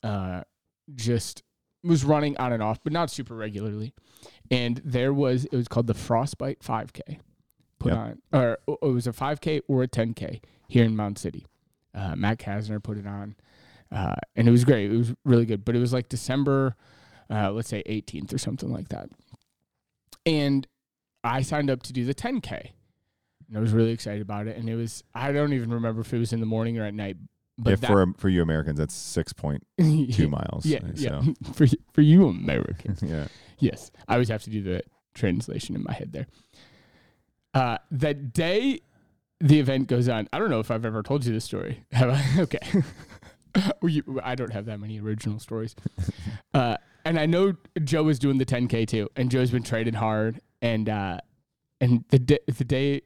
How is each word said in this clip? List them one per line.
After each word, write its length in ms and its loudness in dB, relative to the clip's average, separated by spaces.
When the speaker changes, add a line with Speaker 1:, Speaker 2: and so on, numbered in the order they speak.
Speaker 1:
Uh, 380 -4
just 480 -2
was 220 4
running 320 2
on 160 0
and 80 0
off, 220 -2
but 100 -4
not 160 0
super 260 -12
regularly. 580 -6
And 340 0
there 280 0
was, 320 2
it 100 -6
was 120 0
called 200 0
the 60 0
Frostbite 720 -4
five 300 -6
K 260 -14
put 140 0
Speaker 2:
Yep. 60 0
Speaker 1:
on, 220 -10
or, 260 4
or 100 -4
it 40 2
was 140 0
a 60 -4
five 280 -4
K 260 -2
or 160 2
a 40 -2
ten 260 -2
K 260 -10
here 180 6
in 100 2
Mound 220 -2
City. 280 -10
Uh, 200 -6
Matt 240 0
Kasner 420 -6
put 160 -8
it 80 -10
on, 300 -12
uh, 240 -4
and 120 6
it 40 10
was 140 8
great. 260 4
It 60 2
was 160 0
really 200 6
good, 180 -4
but 120 -2
it 40 2
was, 140 0
like, 160 -4
December, 680 0
uh, 220 0
let's 180 -6
say 160 -6
eighteenth 480 -8
or 60 -4
something 320 -8
like 180 -8
that. 200 -10
And 400 2
I 200 0
signed 260 -2
up 140 -2
to 100 -12
do 120 -2
the 100 -2
ten 260 -4
K, 300 -12
and 100 -8
I 40 0
was 120 2
really 180 4
excited 300 -6
about 260 -8
it. 100 -10
And 120 -6
it 60 -4
was, 280 -8
I 180 -4
don't 220 2
even 180 -2
remember 300 -2
if 120 -6
it 40 0
was 160 0
in 60 -2
the 80 -2
morning 320 -2
or 40 -4
at 120 -6
night, 220 -6
but 120 0
Speaker 2:
Yeah, 40 6
Speaker 1:
that 120 -2
Speaker 2:
for, 200 6
for 120 0
you 120 6
Americans, 380 0
that's 160 -2
six 380 -6
point 300 -4
two 80 6
Speaker 1:
<laughs> 20 6
Yeah, 400 4
Speaker 2:
miles, 380 -4
Speaker 1:
yeah, 140 0
Speaker 2:
uh, 160 -8
Speaker 1:
yeah. 260 -2
Speaker 2:
so. 120 2
Speaker 1:
<laughs> 100 -12
For 120 6
y-, 80 8
for 80 6
you 260 10
Americans. 760 -2
Speaker 2:
<laughs> 20 -4
Yeah. 220 -4
Speaker 1:
Yes, 320 -2
I 60 0
always 160 2
have 140 -4
to 60 -14
do 140 -4
the 180 -4
translation 640 -2
in 80 -6
my 100 -6
head 180 -10
there. 140 -8
Uh, 240 2
the 240 0
day 640 0
the 200 8
event 280 0
goes 220 2
on, 240 -2
I 60 -4
don't 100 0
know 120 0
if 100 -4
I've 140 -4
ever 180 -4
told 220 -2
you 80 0
this 120 -2
story. 420 -8
<laughs> 40 -16
Have 180 4
I? 320 2
Okay. 240 -2
<laughs> 180 2
Well, 80 2
you, 320 -2
I 100 -4
don't 180 -4
have 140 -6
that 140 -8
many 200 -10
original 380 -4
stories. 380 -8
<laughs> 400 -12
Uh, 200 2
and 140 2
I 80 2
know 260 4
Joe 260 2
is 80 4
doing 220 2
the 60 2
ten 220 0
K 180 2
too, 300 -2
and 140 0
Joe's 220 2
been 120 2
training 300 -2
hard. 480 0
And, 260 0
uh, 300 -4
and 300 4
the 80 6
di-, 300 4
the 160 -4
day 420 0